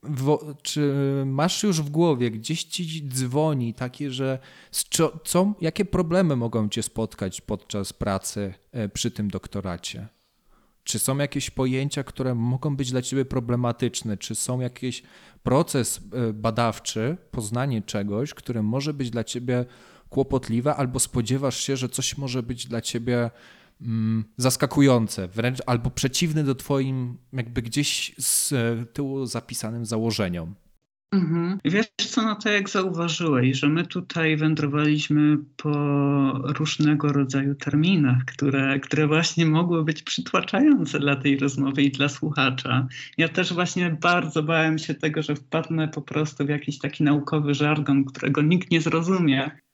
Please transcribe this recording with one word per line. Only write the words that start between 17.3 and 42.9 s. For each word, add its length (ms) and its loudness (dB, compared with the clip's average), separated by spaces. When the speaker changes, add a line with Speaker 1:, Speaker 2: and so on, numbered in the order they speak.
Speaker 1:
poznanie 500 -2
czegoś, 520 -4
które 300 -4
może 300 -2
być 160 -4
dla 140 -4
ciebie 420 -2
kłopotliwe 680 0
albo 240 -2
spodziewasz 600 0
się, 180 -2
że 120 -4
coś 280 -4
może 260 -4
być 240 -8
dla 140 -4
ciebie, 500 -2
mm, 440 0
zaskakujące, 880 4
wręcz 380 -2
albo 240 0
przeciwne 540 0
do 120 2
twoim 600 -2
jakby 280 -4
gdzieś 580 -2
z, 340 0
e, 400 0
tyłu 320 -4
zapisanym 600 -6
założeniom? 680 -2
Speaker 2:
Mhm. 500 0
Wiesz 220 2
co, 260 -2
no 120 0
to 140 -4
jak 200 2
zauważyłeś, 880 0
że 100 2
my 160 2
tutaj 520 -2
wędrowaliśmy 1000 4
po 140 -2
różnego 720 2
rodzaju 420 2
terminach, 720 4
które, 540 0
które 280 2
właśnie 380 4
mogły 380 4
być 200 -2
przytłaczające 960 2
dla 160 2
tej 220 2
rozmowy 440 0
i 100 4
dla 180 0
słuchacza. 800 0